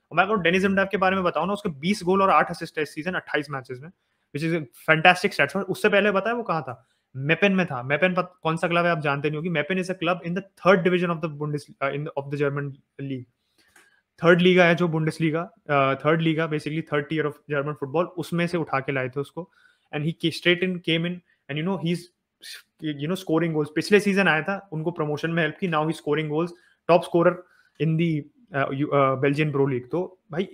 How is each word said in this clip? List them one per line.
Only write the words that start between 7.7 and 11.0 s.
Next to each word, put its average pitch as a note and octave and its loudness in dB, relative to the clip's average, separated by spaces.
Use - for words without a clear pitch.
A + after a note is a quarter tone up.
मेपेन D#3 0
पत-, F3+ -4
कौन D#3+ 0
सा F3+ -2
क्लब E3+ 2
है F3 2
आप E3 -2
जानते C#3+ -2
नहीं D3+ -6
होगी। E3+ -6
Meppen D#3+ -2
is F#3 -4
a - -
club F3+ 0
in E3+ -6
the F#3+ -4
third F#3 2
division F3 0